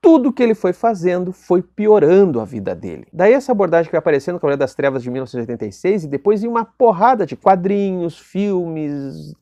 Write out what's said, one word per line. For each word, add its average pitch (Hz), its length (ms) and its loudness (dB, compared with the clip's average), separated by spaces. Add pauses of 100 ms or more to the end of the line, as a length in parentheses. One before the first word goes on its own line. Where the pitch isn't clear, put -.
tudo 277 320 4
que 247 100 -2
ele 226 100 2
foi 190 200 -2
fazendo 180 580 -2
foi 180 300 -2
piorando 190 800 4
a 110 40 -6
vida 98 300 -8
dele. 82 380 -14
Daí 185 180 4
essa 262 220 0
abordagem 185 240 0
que 165 140 -2
vai 170 80 0
aparecer 151 320 -2
no 175 80 -6
Cavaleiro 143 200 -2
das 135 140 -2
Trevas 135 300 -4
de 123 80 -8
mil 131 100 -6
novecentos 123 260 -8
e 117 40 -8
oitenta 113 140 -8
e 104 60 -8
seis 185 320 -2
e 156 40 -10
depois 196 360 -2
em 233 40 -4
uma 233 180 -4
porrada 220 640 2
de - 80 -10
quadrinhos, 190 840 0
filmes, 156 1200 -6